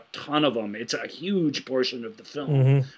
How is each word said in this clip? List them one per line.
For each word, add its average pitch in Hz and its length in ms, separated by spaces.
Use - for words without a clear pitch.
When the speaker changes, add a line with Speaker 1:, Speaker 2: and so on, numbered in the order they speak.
Speaker 1:
ton 151 320
of 123 140
'em. 104 180
It's 113 180
a 120 140
huge 165 560
portion 127 400
of 113 140
the - 80
film 147 240
Speaker 2:
Mm-hmm. 135 380